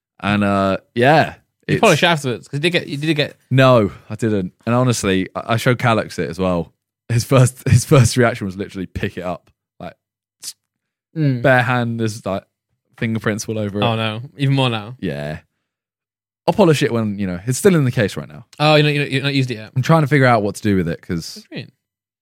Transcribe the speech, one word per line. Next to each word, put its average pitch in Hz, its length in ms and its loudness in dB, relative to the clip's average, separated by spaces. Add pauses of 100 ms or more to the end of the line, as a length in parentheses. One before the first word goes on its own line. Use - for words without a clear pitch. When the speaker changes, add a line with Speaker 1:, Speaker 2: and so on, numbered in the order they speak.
(220)
Speaker 1:
And, 104 220 0
uh, 98 340 0 (180)
yeah. 123 400 2 (320)
Speaker 2:
You - 80 0
Speaker 1:
it's 185 60 -2
Speaker 2:
polished 180 220 4
afterwards, 143 440 -2
'cause 143 100 -8
you 147 40 -8
did 170 100 0
get, 175 160 -2
you 143 100 -8
did 156 180 0
get 143 200 -4 (160)
Speaker 1:
No, 127 400 6 (180)
I 107 60 -12
didn't. 104 380 -2 (120)
And 113 80 0
honestly, 110 640 0
I, - 180 -4
I 117 40 0
showed 123 200 0
Calix 107 400 -2
it 82 120 -4
as 82 100 -10
well. 90 340 -2 (360)
His 117 140 0
first, - 440 2
his - 180 4
first 131 320 4
reaction 117 280 0
was 95 120 -8
literally 95 300 -8
pick - 300 -8
it 87 60 -10
up. 87 280 -10 (280)
Like, 87 140 -14 (500)
s-, - 120 -14 (600)
Speaker 2:
Mm. 139 280 0
Speaker 1:
bare 131 200 4
hand, 117 360 -2
there's, 110 260 -4
like, 98 180 -4 (540)
fingerprints 113 500 -4
all 107 120 -6
over 104 200 -4
it. 104 40 0
Speaker 2:
Oh, 117 120 0
no. 110 260 -4 (160)
Even 139 180 0
more 131 140 2
now. 113 300 -8
Speaker 1:
Yeah. 73 400 -8 (1080)
I'll 170 60 2
polish 165 280 4
it 117 100 0
when, 110 280 -2
you 101 80 -4
know, 87 180 -6
it's 127 140 -4
still 196 160 4
in 151 100 2
the 123 60 0
case 104 260 -2
right 71 100 -12
now. 76 180 -20 (140)
Speaker 2:
Oh, 151 160 4
you're 151 80 4
not, 147 100 2
you're 143 100 -2
not, 113 80 -8
you're 135 120 -4
not 139 120 -4
used 127 160 0
it 117 40 -8
yet. 107 200 -16
Speaker 1:
I'm 127 80 0
trying 160 180 4
to 147 60 0
figure 139 180 4
out 120 160 4
what 101 140 -4
to - 60 -18
do 104 140 2
with 87 120 0
it, 82 140 -6
'cause 85 360 -8
Speaker 2:
What - 120 -20
do 320 60 -14
you 170 100 -10
mean? - 60 -20 (500)